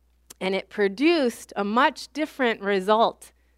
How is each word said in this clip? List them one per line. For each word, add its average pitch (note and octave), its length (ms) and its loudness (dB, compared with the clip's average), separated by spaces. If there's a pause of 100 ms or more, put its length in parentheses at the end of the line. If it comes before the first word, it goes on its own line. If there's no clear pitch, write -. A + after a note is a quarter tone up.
(400)
And F#3+ 140 -4
it - 160 -6
produced A#3+ 840 0
a G3+ 100 -4
much B3 500 0
different C4 480 -4
result G3+ 720 0 (260)